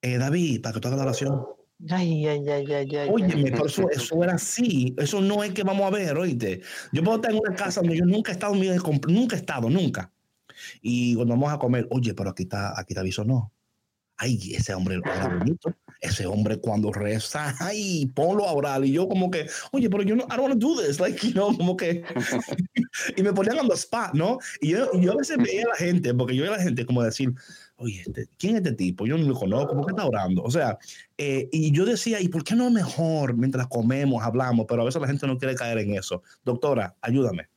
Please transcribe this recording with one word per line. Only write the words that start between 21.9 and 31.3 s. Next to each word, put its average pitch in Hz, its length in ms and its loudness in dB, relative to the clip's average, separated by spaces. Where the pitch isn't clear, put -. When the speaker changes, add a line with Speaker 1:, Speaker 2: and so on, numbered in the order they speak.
Speaker 1:
<laughs> - 1000 -4
y 190 60 2
me 202 100 2
ponían 294 260 2
on 269 100 2
the 185 60 4
spot, 214 400 -4
¿no? 196 240 2
Y 151 100 0
yo, 214 240 2
y 180 80 4
yo 180 100 4
a 220 40 2
veces 285 220 -2
veía 214 260 0
a 247 60 2
la 220 60 -2
gente, 175 380 2
porque 127 220 0
yo 135 80 2
veía 202 100 -2
a 214 40 -4
la 180 60 2
gente 123 220 0
como 123 160 2
decir, 123 320 0
"Oye, 104 280 -8
este, 110 220 -10
¿quién 208 180 0
es 202 60 0
este 151 100 0
tipo? 92 340 -2
Yo 143 120 0
no 156 80 2
lo 131 80 2
conozco, 98 400 0
¿por 139 120 0
qué 190 60 -2
está 185 140 -2
orando?". 95 360 0
O - 80 -2
sea, 127 280 0
eh, 135 340 -2